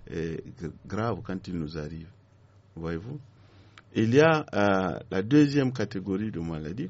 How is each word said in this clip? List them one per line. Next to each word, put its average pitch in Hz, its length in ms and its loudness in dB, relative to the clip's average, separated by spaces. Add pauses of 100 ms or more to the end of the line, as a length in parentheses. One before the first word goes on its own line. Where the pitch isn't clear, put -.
(120)
euh, 82 260 -6 (220)
gr-, 80 120 -10 (160)
grave 104 360 -4
quand 95 260 -8
il 90 80 -6
nous 78 200 -6
arrive, 80 300 -10 (680)
voyez-vous. 85 440 -8 (760)
Il 113 200 2
y 143 60 10
a, 156 320 4
euh, 95 460 2 (120)
la 95 120 0
deuxième 139 500 6
catégorie 101 580 -4
de 95 80 -6
maladies 82 500 -6